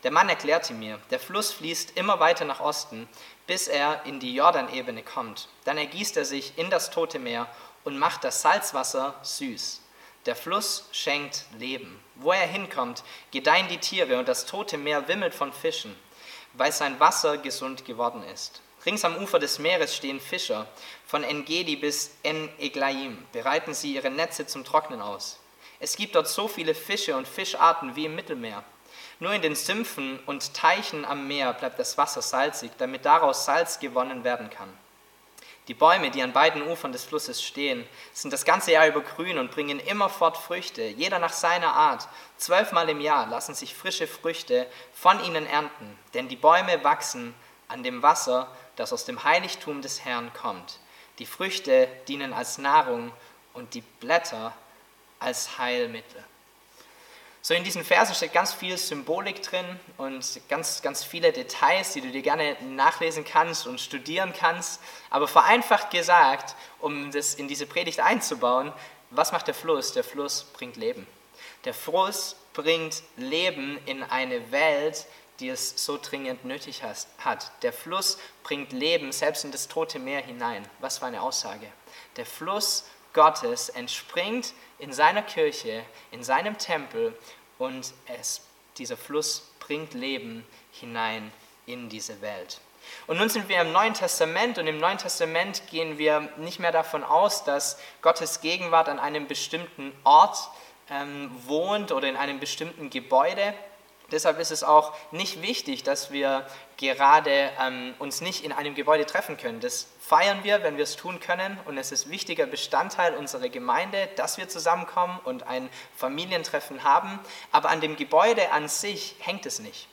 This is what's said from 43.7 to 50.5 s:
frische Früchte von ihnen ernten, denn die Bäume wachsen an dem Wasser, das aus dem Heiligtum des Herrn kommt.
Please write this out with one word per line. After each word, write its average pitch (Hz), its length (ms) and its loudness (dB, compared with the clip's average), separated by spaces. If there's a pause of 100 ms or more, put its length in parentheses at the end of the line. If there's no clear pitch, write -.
frische 180 320 -4
Früchte 165 600 -2 (260)
von 190 320 4
ihnen 160 220 -2
ernten, 143 520 -4 (140)
denn 127 160 -2
die 127 80 -8
Bäume 170 480 6
wachsen 127 500 0 (340)
an 123 140 -12
dem 123 200 -6
Wasser, 131 520 4 (220)
das 113 160 -4
aus 120 140 -6
dem 123 180 -8
Heiligtum 156 560 2
des - 240 -8
Herrn 120 300 -4
kommt. 95 460 -10 (380)